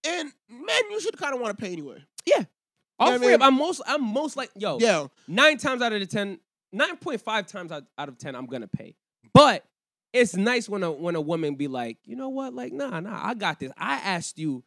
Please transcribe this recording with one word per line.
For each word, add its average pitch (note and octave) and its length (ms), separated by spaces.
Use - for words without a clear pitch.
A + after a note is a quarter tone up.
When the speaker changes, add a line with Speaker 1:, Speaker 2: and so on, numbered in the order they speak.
Speaker 1:
And D#4+ 260
men, G4+ 320
you G#4+ 100
should G4+ 160
kinda C#4 200
wanna A3+ 180
pay G3 160
anyway. C#3+ 320
Speaker 2:
Yeah. D4 180
All C4 80
Speaker 1:
You B3 60
know B3 60
what B3 40
I - 20
Speaker 2:
three A#3+ 80
of A#3 80
Speaker 1:
mean? C4+ 60
Speaker 2:
I'm C4+ 100
most, D#4 300
I'm C#4+ 160
most C4+ 340
like, B3+ 180
yo, G3 240
Speaker 1:
Yo. F3+ 320
Speaker 2:
nine C#4 300
times C4 240
out A#3 120
of G#3 60
the F#3+ 60
ten, G3+ 340
nine D4 260
point C#4 240
five G#3+ 260
times F3 240
out, D3 120
out C#3+ 120
of B2 80
ten, C#3 180
I'm B2+ 100
gonna A#2+ 220
pay. - 280
But B3+ 320
it's A#3+ 220
nice A3+ 340
when G3+ 140
a, E3+ 80
when E3+ 240
a D#3 60
woman D3+ 340
be C#3 120
like, A#2+ 360
"You A3+ 120
know C4+ 140
what? C4 240
Like, B3 180
nah, C#4 280
nah, G3 280
I B3 60
got G3 260
this. C3 180
I G#3+ 180
asked F3+ 420
you C#3+ 300